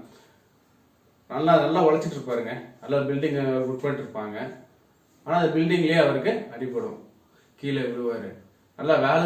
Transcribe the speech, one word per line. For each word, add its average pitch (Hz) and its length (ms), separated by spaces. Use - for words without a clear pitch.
நல்லா, 156 300
நல்லா 156 280
உழைச்சிட்டு 156 300
இருப்பாருங்க, 120 360
நல்லா 139 160
பில்டிங் 139 420
ஒர்க் 131 200
பண்ணிட்டு 139 240
இருப்பாங்க. 107 320
ஆனா 165 140
அந்த 156 180
பில்டிங்லயே 165 420
அவருக்கு 143 360
அடிபடும், 120 480
கீழே 135 260
விழுவாரு. 120 480
நல்லா 151 180
வேலை 160 300